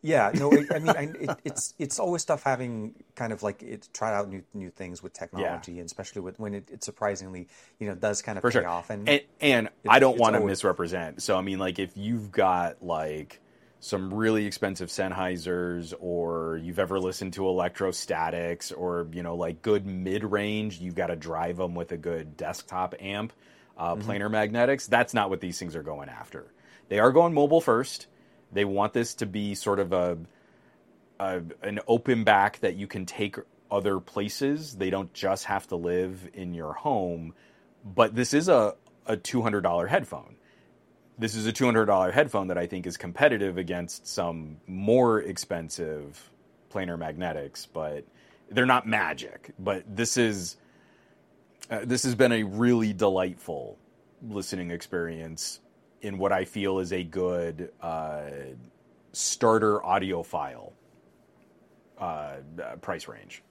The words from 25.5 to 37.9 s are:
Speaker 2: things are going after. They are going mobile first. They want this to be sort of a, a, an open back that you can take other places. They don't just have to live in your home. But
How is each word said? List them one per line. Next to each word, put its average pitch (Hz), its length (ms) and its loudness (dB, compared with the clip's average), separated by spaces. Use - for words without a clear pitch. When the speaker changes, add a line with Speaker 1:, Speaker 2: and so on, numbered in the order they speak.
Speaker 2:
things 82 180 -8
are 78 80 -8
going 71 260 -8
after. 58 360 -14
They 98 100 2
are 123 120 10
going 165 220 6
mobile 147 280 6
first. 127 460 2
They 101 100 2
want 101 300 0
this 120 220 0
to - 100 -4
be 101 280 -4
sort 101 260 0
of 90 120 0
a, 87 260 0
a, 92 220 -2
an 104 260 -6
open 117 360 2
back 104 360 6
that 92 160 -2
you 101 120 -8
can 95 180 -8
take 101 320 -4
other 98 300 0
places. 135 800 -4
They 92 120 0
don't 95 240 -2
just 95 320 -2
have 98 240 -4
to - 60 -4
live 90 580 -2
in 90 200 -8
your 78 180 -8
home. 87 600 -4
But 107 320 4